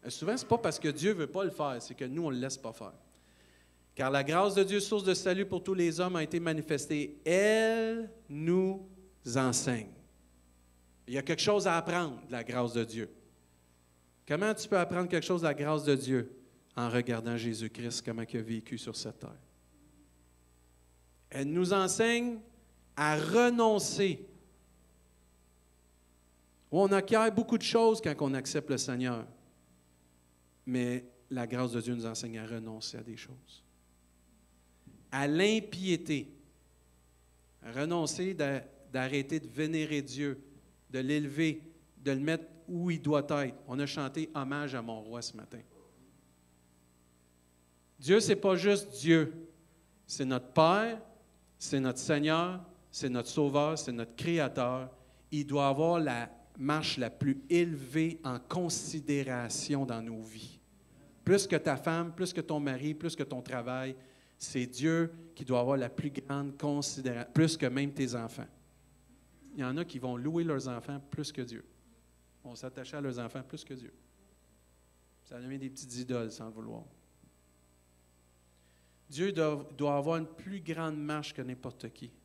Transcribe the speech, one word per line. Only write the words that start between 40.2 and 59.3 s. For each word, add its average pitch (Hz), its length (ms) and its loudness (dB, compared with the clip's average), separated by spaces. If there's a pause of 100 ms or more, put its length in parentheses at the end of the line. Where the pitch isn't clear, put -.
de 131 100 -4
l'élever, 147 600 0 (360)
de 139 140 -2
le 135 80 2
mettre 160 260 0 (220)
où 175 240 -2
il 156 100 -2
doit 147 260 2 (160)
être. 127 140 -4 (100)
On 127 120 -6
a 143 60 0
chanté 151 480 -4
Hommage 143 400 -4
à 123 80 -4
mon 113 200 -8
roi 113 200 -10
ce - 140 -10
matin. 110 260 -16 (2500)
Dieu, 165 200 6
c'est 220 160 4
pas 190 200 4
juste 202 340 2 (120)
Dieu. 160 460 4 (600)
C'est - 180 -4
notre 127 260 -2
Père, 208 500 4 (580)
c'est - 200 -2
notre 127 200 0
Seigneur, 165 640 0 (260)
c'est - 180 -2
notre 123 200 -2
Sauveur, 147 480 2
c'est 139 140 -6
notre 117 240 -8
Créateur. 131 760 0 (420)
Il 147 140 -2
doit 139 220 2
avoir 160 320 4
la 120 320 -2 (260)
marche 151 400 0
la 120 120 0
plus 135 400 0
élevée 160 720 2
en 127 160 -4
considération 139 1500 -2